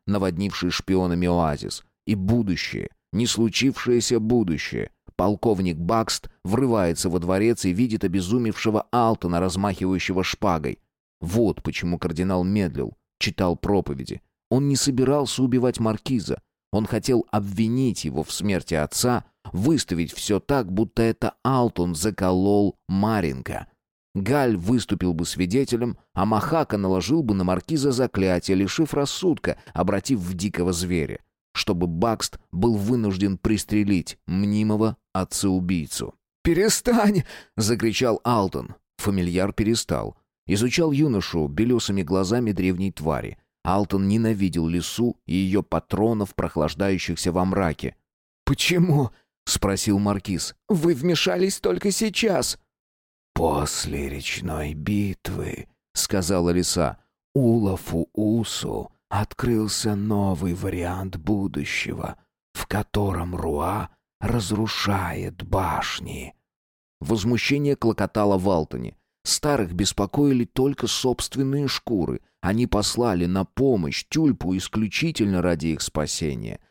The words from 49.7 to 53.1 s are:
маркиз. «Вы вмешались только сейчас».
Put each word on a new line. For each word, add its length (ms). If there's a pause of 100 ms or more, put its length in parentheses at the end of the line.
маркиз. 580 (140)
«Вы 240
вмешались 640
только 320
сейчас». 680 (720)